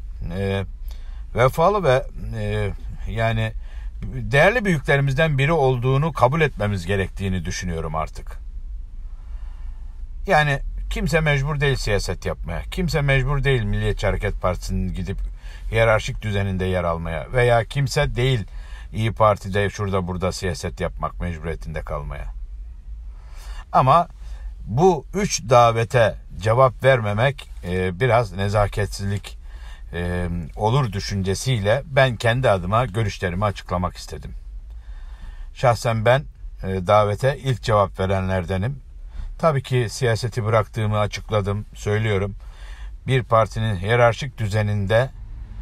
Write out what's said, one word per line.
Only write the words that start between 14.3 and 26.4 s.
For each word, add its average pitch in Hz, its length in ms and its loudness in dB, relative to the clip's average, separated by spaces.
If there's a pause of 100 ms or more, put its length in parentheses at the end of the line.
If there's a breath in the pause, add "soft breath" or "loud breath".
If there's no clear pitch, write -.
Partisi'nin 92 520 -2
gidip 90 240 -4 (520 loud breath)
hiyerarşik 110 520 2
düzeninde 98 420 0
yer 92 200 0
almaya 82 480 -4
veya 120 320 4
kimse 120 500 0
değil 120 300 2 (480 loud breath)
İYİ 110 200 0
Parti'de 101 580 2
şurada 95 380 -2
burada 90 240 -2
siyaset 90 480 -6
yapmak 80 400 -4
mecburiyetinde 80 640 -6
kalmaya. 73 440 -8 (1500 loud breath)
Ama 160 360 6 (580 soft breath)
bu 151 480 4
üç 190 360 -2
davete 117 640 6 (240)
cevap 113 460 4